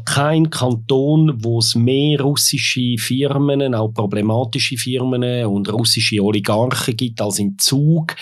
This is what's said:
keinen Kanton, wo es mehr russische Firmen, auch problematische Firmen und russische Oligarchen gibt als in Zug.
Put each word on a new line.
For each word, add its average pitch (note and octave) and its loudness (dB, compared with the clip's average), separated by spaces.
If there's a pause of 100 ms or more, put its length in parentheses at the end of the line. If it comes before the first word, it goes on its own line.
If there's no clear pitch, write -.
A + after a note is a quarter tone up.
keinen D#3 2
Kanton, C3+ 2 (100)
wo A#2 0
es - 0
mehr C3+ 2
russische B2+ 0
Firmen, C#3 0
auch A2 0
problematische A2 -2
Firmen B2 -2
und G2+ -2
russische A2 0
Oligarchen A2 0
gibt A2+ -4
als G#2 -4
in G2 -2
Zug. D#3 0